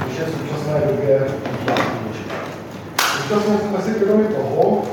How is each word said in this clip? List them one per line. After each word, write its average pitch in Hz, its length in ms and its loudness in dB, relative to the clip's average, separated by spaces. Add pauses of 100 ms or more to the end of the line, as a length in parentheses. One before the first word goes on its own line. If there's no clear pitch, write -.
když - 140 -4
je 160 60 -2
v 160 60 -2
současné 147 560 -2
době 135 400 4 (340)
diváků - 440 0
většina. - 300 -8 (800)
Současně 208 420 2
jsme 190 240 -2
si 220 160 0
vědomi 214 260 6
toho, - 580 2 (100)